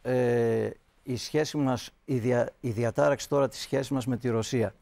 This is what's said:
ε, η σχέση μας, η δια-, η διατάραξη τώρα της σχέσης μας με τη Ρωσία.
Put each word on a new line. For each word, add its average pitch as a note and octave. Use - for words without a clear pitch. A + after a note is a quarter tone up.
ε, A#2+
η B2
σχέση D3+
μας, C3
η C3
δια-, A#2+
η A#2+
διατάραξη A#2+
τώρα C#3
της -
σχέσης C3+
μας C3
με B2+
τη B2
Ρωσία. A2